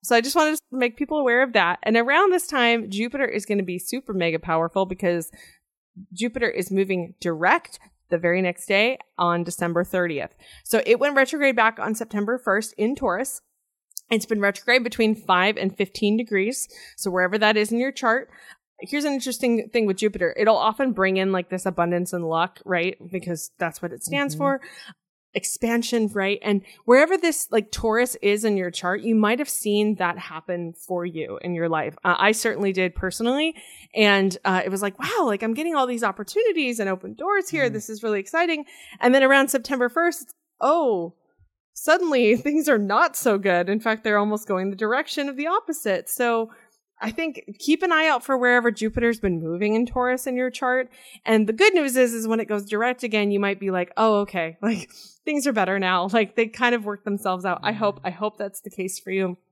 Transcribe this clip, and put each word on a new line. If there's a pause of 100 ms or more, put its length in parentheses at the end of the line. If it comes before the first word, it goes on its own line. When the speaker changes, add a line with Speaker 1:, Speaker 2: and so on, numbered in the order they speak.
Speaker 1:
So
I
just
wanted
to (100)
make
people
aware
of
that.
And
around
this
time,
Jupiter
is
gonna
be
super
mega
powerful
because (840)
Jupiter
is
moving
direct (320)
the
very
next
day (200)
on
December
thirtieth. (300)
So
it
went
retrograde
back
on
September
first
in
Taurus. (680)
It's
been
retrograde
between
five
and
fifteen
degrees. (300)
So
wherever
that
is
in
your
chart. (500)
Here's
an
interesting
thing
with
Jupiter.
It'll
often
bring
in,
like,
this
abundance
and
luck,
right? (140)
Because
that's
what
it
stands
Speaker 2:
Mm-hmm.
Speaker 1:
for. (720)
Expansion,
right?
And (220)
wherever
this,
like,
Taurus
is
in
your
chart,
you
might
have
seen
that
happen
for
you
in
your
life.
Uh,
I
certainly
did
personally. (400)
And,
uh,
it
was
like,
"Wow,
like,
I'm
getting
all
these
opportunities
and
open
doors
here.
Speaker 2:
Mm.
Speaker 1:
This
is
really
exciting." (340)
And
then
around
September
first,
it's, (260)
"Oh, (600)
suddenly
<laughs>
things
are
not
so
good.
In
fact,
they're
almost
going
the
direction
of
the
opposite."
So (540)
I
think (160)
keep
an
eye
out
for
wherever
Jupiter's
been
moving
in
Taurus
in
your
chart. (380)
And
the
good
news
is,
is
when
it
goes
direct
again,
you
might
be
like,
"Oh,
okay.
<laughs>
Like, (360)
things
are
better
now."
Like,
they
kind
of
work
themselves
out.
I
hope,
Speaker 2:
Mm-hmm.
Speaker 1:
I
hope
that's
the
case
for
you. (160)